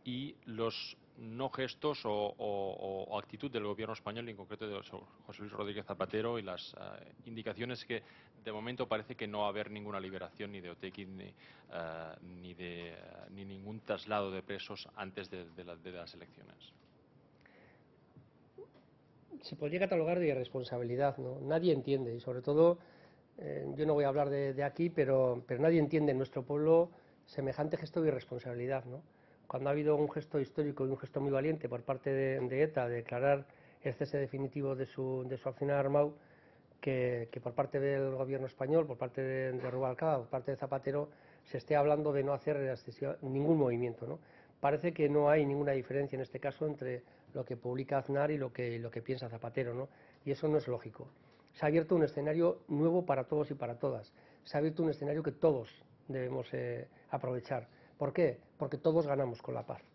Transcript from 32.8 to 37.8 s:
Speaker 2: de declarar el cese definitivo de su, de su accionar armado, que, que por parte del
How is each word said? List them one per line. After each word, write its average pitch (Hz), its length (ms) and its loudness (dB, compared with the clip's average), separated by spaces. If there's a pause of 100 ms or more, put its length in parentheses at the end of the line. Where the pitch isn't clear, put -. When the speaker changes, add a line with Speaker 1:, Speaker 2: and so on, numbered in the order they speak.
Speaker 2:
de 120 60 0
declarar 127 500 2 (360)
el 135 120 -2
cese 147 240 -2
definitivo 135 580 -2
de 131 120 -2
su, 131 400 -4
de 127 100 -4
su - 100 -6
accionar 139 300 0
armado, 147 400 4 (640)
que, 123 500 0
que 123 80 -8
por 120 140 -6
parte 139 260 0
del 135 360 2